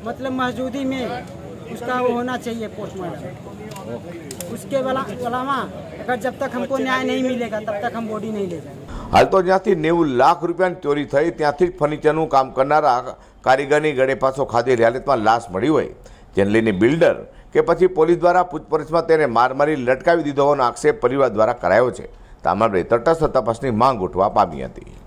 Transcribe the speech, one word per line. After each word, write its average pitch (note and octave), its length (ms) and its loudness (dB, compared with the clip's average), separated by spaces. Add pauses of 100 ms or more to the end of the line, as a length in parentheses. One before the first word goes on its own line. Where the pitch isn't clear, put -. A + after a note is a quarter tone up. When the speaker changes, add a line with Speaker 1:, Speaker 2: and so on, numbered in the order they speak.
Speaker 1:
मतलब, B3 260 -6
मौजूदगी C4 540 -4
में B3 380 -6 (500)
उसका B3 280 -4
वो B3 120 0
होना B3 240 -4
चाहिए A3+ 300 -8
पोस्टमार्टम। - 1900 -12
उसके C4 280 -4
वाला-, C4 440 -6
अलावा B3+ 300 -2 (440)
अगर B3 160 -2
जब A#3+ 240 -6
तक C4 140 -4
हमको B3 240 -4
न्याय C4 260 -2
नहीं B3+ 200 -2
मिलेगा, A#3 360 -4
तब G#3+ 220 -6
तक A#3+ 140 -4
हम A3+ 120 -6
बॉडी G#3+ 240 -8
नहीं G3+ 160 -4
ले E3+ 140 -8
जाएंगे। - 240 -16 (260)
Speaker 2:
હાલ - 140 6
તો F#3+ 160 2
જ્યાંથી F#3+ 340 2
નેવું D#3+ 340 2
લાખ C#3 340 4
રૂપિયાની F3 320 0
ચોરી C#3+ 300 -2
થઈ, D3+ 260 0
ત્યાંથી D3+ 360 0
જ F3 100 -8
ફર્નિચરનું D3+ 500 0
કામ C3 240 2
કરનારા C3+ 640 2 (280)
કારીગરની C#3+ 480 2
ગળે C3 240 2
પાછો C3 300 0
ખાધેલી A#2 380 2
હાલતમાં C3 340 2
લાશ A2+ 240 4 (100)
મળી G2 160 -2
હોય, C#3+ 220 2 (460)
જેને G2 160 2
લઈને A2 200 4
બિલ્ડર A#2+ 440 4 (380)
કે D#3 80 4
પછી E3+ 260 2
પોલીસ E3+ 300 4
દ્વારા F3 260 4
પૂછપરછમાં D#3 640 -2
તેને D#3+ 200 4
માર B2 280 2
મારી D3 220 2
લટકાવી C#3+ 480 2
દીધો C#3+ 200 0
હોવાનો C#3+ 200 4
આક્ષેપ B2 380 0
પરિવાર C3 280 2
દ્વારા G#2+ 240 2
કરાયો A#2 380 4
છે. - 140 -12 (380)
તો - 60 0
આ F2 40 2
મામલે G2+ 300 2
તટસ્થ D#3 400 2
તપાસની A#2+ 480 0
માંગ A#2 280 2
ઉઠવા F#2 300 0
પામી E2+ 340 0
હતી. - 320 -14 (120)